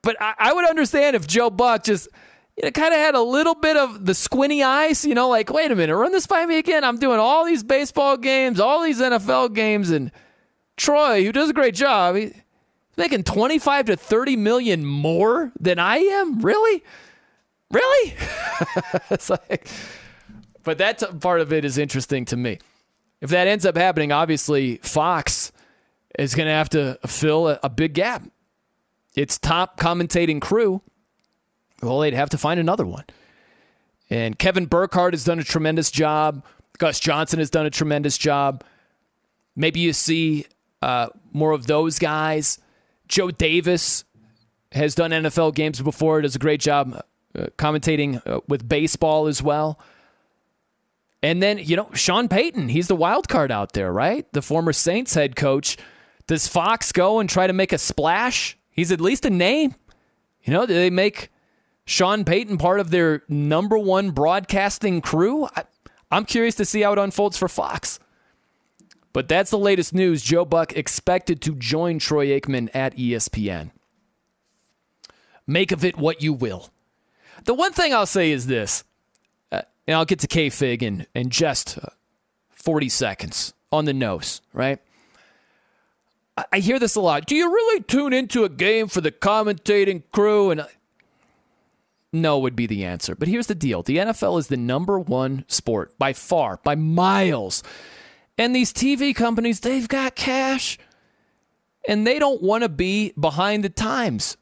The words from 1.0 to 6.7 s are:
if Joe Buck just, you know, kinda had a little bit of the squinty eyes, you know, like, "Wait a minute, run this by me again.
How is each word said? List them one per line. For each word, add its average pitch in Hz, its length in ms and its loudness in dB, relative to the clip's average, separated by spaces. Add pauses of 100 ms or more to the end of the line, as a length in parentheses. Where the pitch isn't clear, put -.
if 151 100 -4
Joe 226 220 2
Buck 202 360 2
just, 208 240 -2 (480)
you - 80 -6
know, 277 80 -2
kinda 320 240 2
had 302 180 2
a 247 60 4
little 294 340 2
bit 311 220 2
of 220 280 0
the 185 100 2
squinty 285 480 0
eyes, 285 420 2
you 294 100 2
know, 247 140 2
like, 226 220 2
"Wait 302 200 0
a 226 60 2
minute, 160 200 2
run 285 160 2
this 381 140 0
by 339 180 2
me 330 140 2
again. 320 260 2